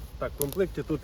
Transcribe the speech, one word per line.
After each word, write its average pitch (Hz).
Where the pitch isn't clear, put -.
Так, 131
в -
комплекті 151
тут 151